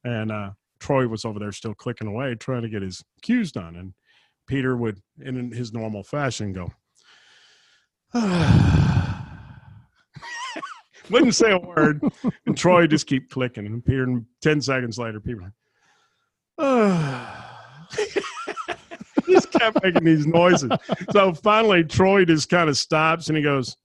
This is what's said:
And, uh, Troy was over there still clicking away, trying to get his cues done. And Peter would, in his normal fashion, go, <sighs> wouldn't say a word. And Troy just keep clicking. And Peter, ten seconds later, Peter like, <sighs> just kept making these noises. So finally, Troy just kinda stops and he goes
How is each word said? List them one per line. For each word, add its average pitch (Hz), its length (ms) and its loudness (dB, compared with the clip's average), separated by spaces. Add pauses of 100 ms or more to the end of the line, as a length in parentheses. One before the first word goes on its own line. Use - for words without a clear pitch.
And, 110 260 -6
uh, 104 200 -8 (280)
Troy 131 300 0
was 110 160 -8
over 107 140 -8
there 104 140 -8
still 107 220 -12
clicking 110 320 -10
away, 120 280 -6
trying 123 260 -6
to 117 80 -6
get 107 140 -6
his 92 200 -10 (200)
cues 226 280 -2
done. 85 260 -12
And 92 180 -16 (520)
Peter 131 300 -2
would, 110 240 -6 (180)
in 127 320 -10
his 120 220 -10
normal 110 300 -8
fashion, 120 500 -6
go, 90 180 -10 (1400)
<sighs> - 960 4 (2000)
wouldn't 240 240 4
say 226 180 4
a 185 60 2
word. 151 440 0 (440)
And 151 100 0
Troy 175 300 6
just 151 200 0
keep 131 240 -4
clicking. 123 360 -6
And 113 180 -8
Peter, 131 220 0 (360)
ten 151 180 2
seconds 123 380 -4
later, 113 220 -8
Peter 104 320 -10 (1040)
like, - 0 -
<sighs> - 2750 -4
just 370 240 6
kept 220 300 2
making 170 220 2
these 160 220 4
noises. 165 440 4 (400)
So 196 220 4
finally, 208 520 2
Troy 190 400 4
just 160 240 2
kinda 170 260 2
stops 160 540 0
and 156 80 0
he 151 60 0
goes 139 420 -2